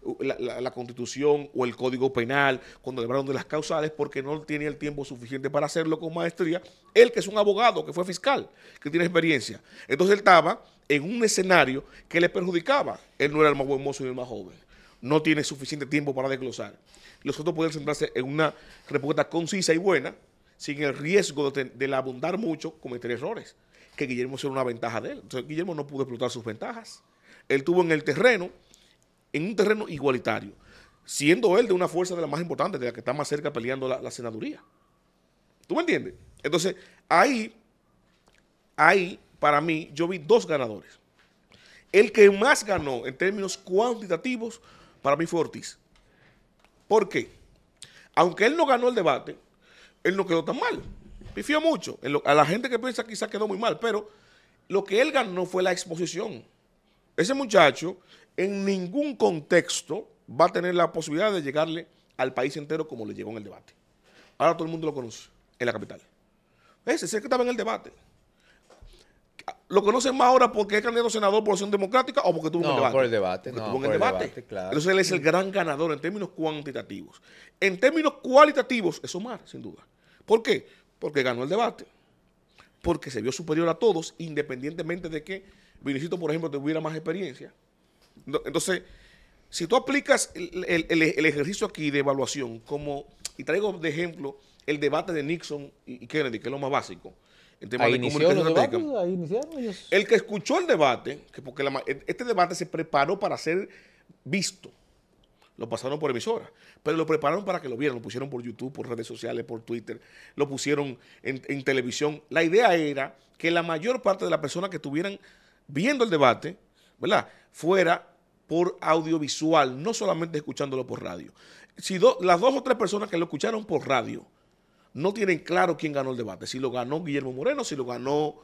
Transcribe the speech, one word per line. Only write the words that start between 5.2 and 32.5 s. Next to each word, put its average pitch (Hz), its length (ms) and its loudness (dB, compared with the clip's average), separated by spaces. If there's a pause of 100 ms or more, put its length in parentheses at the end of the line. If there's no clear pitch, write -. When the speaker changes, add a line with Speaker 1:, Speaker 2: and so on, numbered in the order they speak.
Speaker 1:
para 147 160 2
hacerlo 160 340 0
con 160 140 -8
maestría. 170 480 -2 (320)
Él, 240 180 10
que 226 80 -2
es 180 80 -4
un 202 100 -4
abogado, 202 480 4
que - 60 -10
fue 175 140 -2
fiscal, 196 440 0 (320)
que 147 80 -6
tiene 170 160 2
experiencia. 160 560 0 (260)
Entonces 180 260 4
él 202 60 2
estaba 185 440 4 (240)
en 143 160 0
un 226 200 -4
escenario 175 600 4 (240)
que 170 140 0
le 175 80 4
perjudicaba. 180 680 -2 (180)
Él 147 160 0
no 151 80 2
era 151 80 8
el 143 60 2
más 139 100 -2
buen 139 180 -2
mozo 139 200 -6
ni 131 60 -4
el 127 60 -6
más 123 120 -8
joven. 101 280 -12 (460)
No 147 220 4
tiene 151 200 2
suficiente 139 440 -8
tiempo 143 260 -2
para 131 160 -2
desglosar. 131 480 -6 (460)
Los 139 160 -4
otros 156 160 -2
pueden 160 180 0
centrarse 147 400 -4
en 127 120 -2
una 147 280 0 (340)
respuesta 139 400 0
concisa 170 460 -2
y 165 40 0
buena, 175 380 0 (400)
sin 143 260 -10
el 139 140 -2
riesgo 147 560 0
de, 135 140 -4
de 131 280 -4
abundar 131 440 -4
mucho, 165 380 -6
cometer 120 360 -8
errores. 143 460 -8 (400)
Que 147 80 -2
Guillermo 127 320 -4
sea 139 120 -4
una 135 140 -2
ventaja 117 380 -4
de 269 120 -8
él. 269 100 -12
Entonces, 127 240 -8
Guillermo 165 260 -4
no 143 140 -6
pudo 139 160 -4
explotar 123 260 -4
sus 117 140 -10
ventajas. 113 580 -10 (460)
Él 139 160 2
tuvo 175 180 4
en 170 100 4
el 156 120 2
terreno, 180 460 2 (840)
en 151 160 -2
un 226 80 -6
terreno 208 320 2
igualitario, 123 640 -2 (540)
siendo 185 520 4
él 240 80 6
de 190 80 2
una 180 140 2
fuerza 180 260 -2
de 170 80 -4
las 151 80 -4
más 143 120 -2
importantes, 160 380 -2